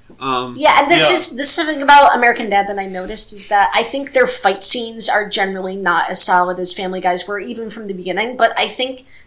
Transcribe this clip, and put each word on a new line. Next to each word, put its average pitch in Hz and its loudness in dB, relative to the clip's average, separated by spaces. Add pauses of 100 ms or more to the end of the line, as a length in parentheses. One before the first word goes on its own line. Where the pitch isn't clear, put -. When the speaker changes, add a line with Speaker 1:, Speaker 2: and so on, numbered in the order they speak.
(200)
Speaker 1:
Um, 127 -4
Speaker 2:
yeah, 285 2
and 294 2
this 330 6
Speaker 3:
Yeah. 359 4
Speaker 2:
is, 302 0
this 262 0
is - 6
something 311 0
about 277 6
American 240 0
Dad 196 2
that 202 -6
I 196 -6
noticed, 190 -6
is 196 -6
that 202 2
I 214 2
think 269 -6
their 254 4
fight - -2
scenes 226 0
are 208 0
generally 190 -4
not 175 -2
as 185 0
solid 180 2
as 180 0
Family 185 -6
Guy's 180 -2
were, 202 -6
even 220 -10
from 214 -12
the 196 -8
beginning, 185 -6
but 226 2
I 208 0
think 262 -8 (220)